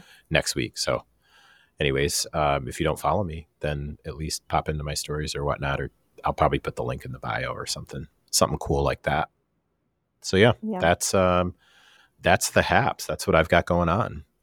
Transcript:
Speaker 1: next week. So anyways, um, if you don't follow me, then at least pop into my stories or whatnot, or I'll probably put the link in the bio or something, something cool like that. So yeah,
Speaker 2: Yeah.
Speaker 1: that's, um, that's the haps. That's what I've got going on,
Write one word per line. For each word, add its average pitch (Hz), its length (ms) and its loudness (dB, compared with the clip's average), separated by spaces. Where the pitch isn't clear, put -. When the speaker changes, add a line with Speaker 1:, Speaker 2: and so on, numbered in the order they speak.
Speaker 1:
next - 280 0
week. 62 200 -4
So - 280 -2
anyways, 71 540 0
um, 71 340 0
if 64 140 -8
you 78 40 0
don't 78 140 0
follow 104 240 0
me, 82 240 -10
then 73 440 -6
at 73 120 -10
least 78 320 -8
pop 78 200 -2
into 76 140 -4
my 73 120 -6
stories 73 420 -6
or 71 80 -4
whatnot, 69 360 -2
or 65 120 -8
I'll 151 80 -2
probably - 260 2
put - 160 -10
the - 80 -6
link - 220 -6
in 123 80 -12
the 123 80 -14
bio - 320 -6
or 113 140 -10
something, - 420 -10
something - 280 2
cool 69 240 0
like 65 200 0
that. 73 260 -2
So - 160 0
yeah, 110 160 8
Speaker 2:
Yeah. 214 180 -6
Speaker 1:
that's, 87 340 2
um, 90 400 4
that's - 300 4
the 90 120 4
haps. - 440 0
That's - 200 -6
what 85 100 4
I've 80 120 4
got 85 180 4
going 87 220 2
on, 92 360 -2